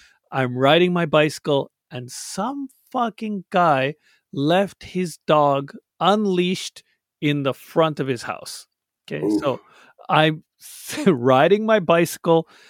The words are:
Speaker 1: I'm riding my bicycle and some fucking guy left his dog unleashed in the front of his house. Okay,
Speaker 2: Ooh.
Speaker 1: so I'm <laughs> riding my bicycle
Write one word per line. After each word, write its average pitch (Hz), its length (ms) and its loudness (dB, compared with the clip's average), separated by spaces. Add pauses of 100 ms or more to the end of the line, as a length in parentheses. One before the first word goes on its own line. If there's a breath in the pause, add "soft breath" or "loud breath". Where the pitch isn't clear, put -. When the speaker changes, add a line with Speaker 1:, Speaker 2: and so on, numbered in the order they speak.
(320 soft breath)
Speaker 1:
I'm 127 240 -2
riding 160 360 4
my 170 140 -2
bicycle 147 640 0 (200)
and 123 200 -14
some 269 580 -10 (220)
fucking 214 600 -6
guy 147 440 2 (380)
left 175 520 -2
his 180 420 -6
dog 143 460 2 (280)
unleashed 185 840 0 (380)
in 147 220 0
the 135 120 -2
front 160 460 -2
of 135 60 -4
his 127 160 -4
house. - 440 -14 (420)
Okay, 151 160 -6
Speaker 2:
Ooh. 208 140 0
Speaker 1:
so 131 220 -4 (500 soft breath)
I'm 156 340 2 (320)
<laughs> - 300 -10
riding 147 580 4
my 220 160 2
bicycle 165 680 0 (240 soft breath)